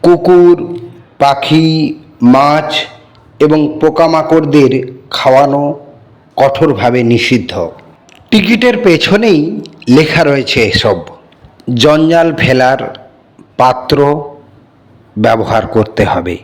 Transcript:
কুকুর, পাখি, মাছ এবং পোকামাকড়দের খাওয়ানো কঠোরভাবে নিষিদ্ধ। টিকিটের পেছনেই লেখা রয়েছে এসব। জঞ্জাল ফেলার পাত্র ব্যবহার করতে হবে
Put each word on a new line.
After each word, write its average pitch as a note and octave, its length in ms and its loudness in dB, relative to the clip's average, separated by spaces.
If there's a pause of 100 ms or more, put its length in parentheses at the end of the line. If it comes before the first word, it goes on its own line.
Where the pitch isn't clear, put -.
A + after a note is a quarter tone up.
কুকুর, F3 540 4 (640)
পাখি, D#3 460 0 (640)
মাছ D3 360 2 (760)
এবং D#3 140 2 (220)
পোকামাকড়দের D#3 920 2 (440)
খাওয়ানো C#3 480 2 (760)
কঠোরভাবে B2+ 600 0 (140)
নিষিদ্ধ। A#2 400 -2 (760)
টিকিটের A3+ 460 0 (100)
পেছনেই F#3 540 2 (560)
লেখা D#3 340 2
রয়েছে C3+ 300 -2 (120)
এসব। G2+ 260 0 (840)
জঞ্জাল D#3+ 460 2 (120)
ফেলার B2+ 380 0 (800)
পাত্র B2+ 380 0 (1160)
ব্যবহার A2 480 0 (120)
করতে - 360 0
হবে - 320 -6